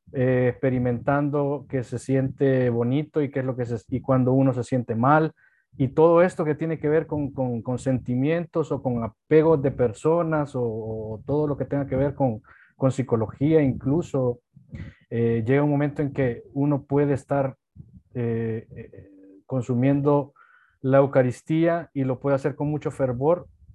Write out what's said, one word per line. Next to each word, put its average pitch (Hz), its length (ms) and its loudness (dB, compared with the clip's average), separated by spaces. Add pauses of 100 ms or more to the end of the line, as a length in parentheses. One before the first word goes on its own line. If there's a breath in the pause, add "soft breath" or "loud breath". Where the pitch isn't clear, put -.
(120)
eh, 127 380 0
experimentando 139 1200 -2
qué 127 160 -4
se 120 140 -8
siente 131 720 0
bonito 127 540 0
y 135 80 -4
qué - 100 -6
es 127 60 -6
lo 127 100 -6
que 123 80 -4
se, 117 120 -4 (120)
y 123 120 -4
cuando 127 320 2
uno 135 200 4
se 120 120 -4
siente 120 300 -2
mal, 151 380 2 (440 soft breath)
y 139 100 0
todo 170 360 6
esto 180 220 0
que 151 120 -2
tiene 160 240 -6
que 147 80 -2
ver 156 180 2
con, 147 240 -4
con, 123 320 -4
con 127 160 -4
sentimientos 139 920 -2
o 139 100 -4
con 120 220 -2
apegos 151 580 4
de 139 80 0
personas 156 840 0
o, 123 60 -2
o 110 640 -6
todo 151 220 -2
lo 143 100 -4
que - 80 -6
tenga 143 220 -4
que 135 80 -6
ver 139 220 -2
con, 127 260 -2 (340 soft breath)
con 131 140 2
psicología 135 720 0
incluso, 131 800 -2 (680 loud breath)
eh, 117 360 0
llega 139 160 4
un 147 80 0
momento 143 320 -2
en 139 100 -4
que 123 300 -2 (120)
uno 139 280 0
puede 143 300 0
estar, 139 420 -2 (600)
eh, 113 600 -4
eh, - 360 -20 (360)
consumiendo 135 880 0 (460 soft breath)
la 135 180 4
Eucaristía 143 960 0
y 139 80 -2
lo 131 160 -2
puede 139 160 0
hacer 139 220 -4
con 190 120 -4
mucho 147 220 -4
fervor, 135 560 0 (280)